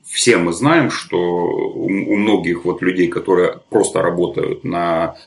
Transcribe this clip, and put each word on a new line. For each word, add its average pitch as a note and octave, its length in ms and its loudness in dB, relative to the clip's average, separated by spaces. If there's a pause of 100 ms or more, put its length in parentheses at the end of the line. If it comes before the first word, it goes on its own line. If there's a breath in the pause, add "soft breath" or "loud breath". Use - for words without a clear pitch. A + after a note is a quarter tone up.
все - 340 0
мы F2 140 0
знаем, C#3+ 400 2
что - 260 -6
у, F2 680 -2
у G2 320 0
многих F2+ 480 0
вот F2 160 -2
людей, F2+ 260 0
которые F2+ 520 0 (100)
просто - 320 2
работают E2+ 640 0
на, E2+ 500 -2 (120 loud breath)